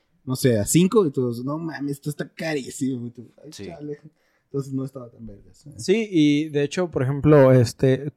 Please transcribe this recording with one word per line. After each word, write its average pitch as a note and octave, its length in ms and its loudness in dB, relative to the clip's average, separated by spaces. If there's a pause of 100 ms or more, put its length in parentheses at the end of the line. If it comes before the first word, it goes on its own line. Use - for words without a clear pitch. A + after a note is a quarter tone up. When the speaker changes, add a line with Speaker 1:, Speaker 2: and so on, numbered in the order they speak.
(240)
Speaker 1:
no B2+ 100 -4
sé, B2 240 2
a G#2 80 0
cinco F#3 400 4
y C#3 60 -4
tú, B2 180 -2 (140)
"No D3 140 -6
mames, C#3+ 340 -8
esto C#3+ 180 -8
está D3 180 -10
carísimo", C3 800 -6
y A#2+ 60 -10
tú, A#2 180 -20 (120)
"Ay, D3+ 100 -20
Speaker 2:
Sí. G3 140 -14
Speaker 1:
chale". D3 340 -14 (540)
Entonces C#3 180 -6
no C3 120 -4
estaba B2 260 -14
tan A2+ 160 -20
vergas, - 400 -20
¿eh? C#3+ 120 -20
Speaker 3:
Sí, G#3 300 0
y D3+ 420 2
de C#3+ 120 -2
hecho, F3 260 -4
por D3+ 140 -4
ejemplo, C#3 480 6
este, C3 680 2